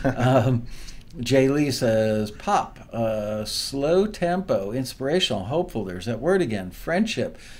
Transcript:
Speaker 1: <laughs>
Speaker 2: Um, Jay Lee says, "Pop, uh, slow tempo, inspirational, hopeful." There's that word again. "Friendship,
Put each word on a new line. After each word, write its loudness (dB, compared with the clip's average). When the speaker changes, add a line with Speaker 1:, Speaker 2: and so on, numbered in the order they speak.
Speaker 1:
<laughs> 2
Speaker 2:
Um, 4
Jay 4
Lee 2
says, 2
"Pop, -2
uh, -2
slow 0
tempo, 0
inspirational, 0
hopeful." -2
There's -6
that -4
word 4
again. -2
"Friendship, -2